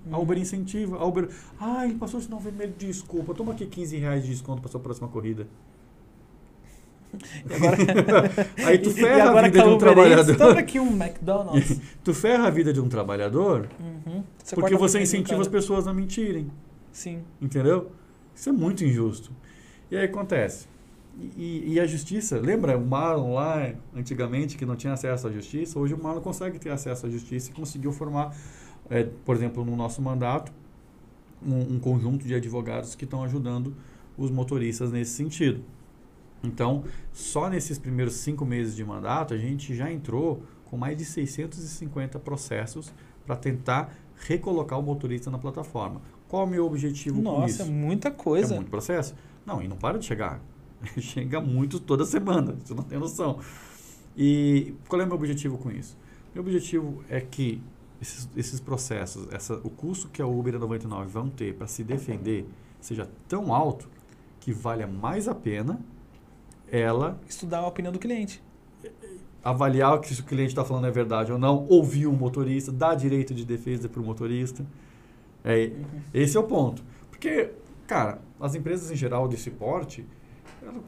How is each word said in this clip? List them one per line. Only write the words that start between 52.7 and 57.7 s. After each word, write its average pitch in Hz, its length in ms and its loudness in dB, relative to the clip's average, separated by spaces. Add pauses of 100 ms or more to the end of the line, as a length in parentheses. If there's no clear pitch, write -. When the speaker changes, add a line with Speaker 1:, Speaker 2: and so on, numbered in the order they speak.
Speaker 1:
não 120 80 -6
tem 139 160 -8
noção. 156 400 -4 (800)
E 143 580 4 (140)
qual 180 120 0
é 185 40 0
o - 20 0
meu 175 100 -2
objetivo 143 420 -4
com 123 120 -8
isso? - 260 -12 (380)
Meu 180 80 -8
objetivo 165 640 -2
é 131 120 -2
que 120 420 -4 (380)